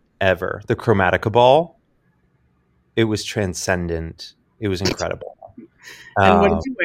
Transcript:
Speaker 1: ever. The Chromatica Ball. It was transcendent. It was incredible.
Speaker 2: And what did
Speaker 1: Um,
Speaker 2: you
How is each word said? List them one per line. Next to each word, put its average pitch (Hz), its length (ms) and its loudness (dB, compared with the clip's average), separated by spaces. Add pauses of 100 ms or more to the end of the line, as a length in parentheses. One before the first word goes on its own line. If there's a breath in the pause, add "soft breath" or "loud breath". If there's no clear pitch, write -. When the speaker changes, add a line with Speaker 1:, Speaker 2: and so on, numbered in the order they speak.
(200)
Speaker 1:
ever. 92 480 -2
The 113 80 0
Chromatica 98 560 2
Ball. 131 480 4 (1160)
It 113 100 2
was 107 180 -4
transcendent. 87 1120 -6 (240)
It 110 80 -6
was 92 140 -4
incredible. - 540 -6 (840 loud breath)
Speaker 2:
And 95 220 6
what - 100 4
did - 40 2
Speaker 1:
Um, 82 120 -4
Speaker 2:
you 262 200 -8